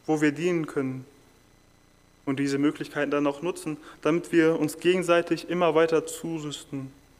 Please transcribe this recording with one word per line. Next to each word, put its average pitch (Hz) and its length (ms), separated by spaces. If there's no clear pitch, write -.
wo 156 160
wir 151 100
dienen 165 340
können 131 380
und 139 160
diese 139 180
Möglichkeiten 147 540
dann 147 160
auch 143 140
nutzen, 165 340
damit 165 300
wir 160 260
uns 156 220
gegenseitig 170 680
immer 170 260
weiter 160 300
zurüsten, 147 880